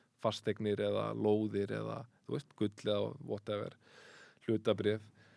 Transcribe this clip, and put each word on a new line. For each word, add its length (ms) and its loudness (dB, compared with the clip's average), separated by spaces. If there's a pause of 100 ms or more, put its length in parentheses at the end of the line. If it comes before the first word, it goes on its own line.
(240)
fasteignir 560 0
eða 320 0
lóðir 640 2
eða, 220 -6 (260)
þú 140 -4
veist, 180 -10
gull 160 0 (140)
eða 140 2 (240)
whatever, 520 -6 (680)
hlutabréf. 600 2 (340)